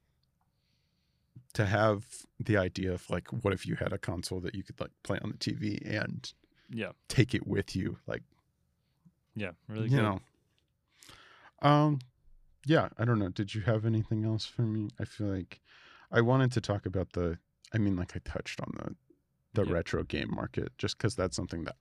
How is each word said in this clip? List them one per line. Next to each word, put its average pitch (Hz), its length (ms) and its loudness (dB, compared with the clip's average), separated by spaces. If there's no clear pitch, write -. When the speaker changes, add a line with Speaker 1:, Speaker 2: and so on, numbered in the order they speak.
Speaker 1:
to 107 120 2
have 104 600 2
the 104 180 2
idea 92 360 0
of, - 160 -8
like, 87 220 -2
what 101 220 0
if - 120 -4
you 82 100 -2
had - 180 -2
a 98 40 -6
console 92 440 -4
that 90 140 -6
you 95 80 -6
could, - 160 -16
like, - 120 -8
play 98 160 -2
on 107 120 -6
the - 60 -10
T - 160 -4
V - 320 -4
and - 480 -6
Speaker 2:
Yeah. 107 220 -6
Speaker 1:
take - 260 4
it - 140 -2
with 98 280 -2
you, 90 320 -4
like, 58 160 -6
Speaker 2:
Yeah, 95 180 -6
really 110 220 -4
Speaker 1:
you 135 80 4
Speaker 2:
good. 117 60 4
Speaker 1:
know. 101 180 0
Um, 147 380 6
yeah, 139 320 4
I 113 80 2
don't 117 140 4
know. 95 100 2
Did 98 260 -4
you 107 60 -2
have 110 240 2
anything 110 400 0
else 110 200 0
for - 160 -6
me? 107 280 0
I 101 60 -4
feel - 220 -6
like 95 340 -6
I 120 100 6
wanted 127 320 6
to 107 80 2
talk 101 240 -2
about 92 280 -2
the, 85 260 0
I 110 40 2
mean, 101 180 4
like, 90 200 -4
I 90 40 -6
touched - 420 -8
on - 160 -8
the, - 180 -8
the 101 140 4
Speaker 2:
Yeah. 90 60 2
Speaker 1:
retro 85 300 0
game 69 300 -2
market - 440 -4
just - 200 -4
'cause - 180 0
that's 90 200 -2
something 87 300 -6
that - 160 -8